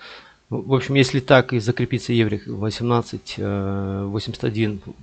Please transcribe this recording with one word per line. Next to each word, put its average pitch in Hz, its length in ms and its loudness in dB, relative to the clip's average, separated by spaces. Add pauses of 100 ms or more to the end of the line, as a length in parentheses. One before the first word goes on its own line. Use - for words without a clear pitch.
(500)
В, 110 200 -6
в 135 40 4
общем, 135 220 2
если 135 240 4
так 127 340 6
и 120 60 2
закрепится 120 520 -2
еврик 110 360 2
восемнадцать, 113 880 -2
э, 98 680 -4
восемьдесят 104 420 -6
один, 107 360 -2 (220)